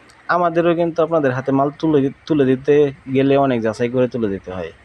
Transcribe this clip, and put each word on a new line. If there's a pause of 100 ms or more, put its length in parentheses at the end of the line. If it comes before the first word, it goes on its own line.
(280)
আমাদেরও
কিন্তু
আপনাদের
হাতে
মাল
তুলে
দি-,
তুলে
দিতে (220)
গেলে
অনেক
যাচাই
করে
তুলে
দিতে
হয়। (120)